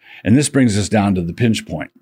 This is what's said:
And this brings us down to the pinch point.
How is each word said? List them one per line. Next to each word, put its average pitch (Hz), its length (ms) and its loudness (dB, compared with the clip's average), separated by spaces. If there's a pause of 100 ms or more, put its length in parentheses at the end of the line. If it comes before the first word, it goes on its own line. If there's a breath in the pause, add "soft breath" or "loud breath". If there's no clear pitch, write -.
(260 loud breath)
And 110 100 4
this 147 140 2
brings 123 280 2
us 101 120 -4
down 101 260 2
to 92 60 -2
the 85 100 -4
pinch 85 340 -2
point. 78 260 -10 (100)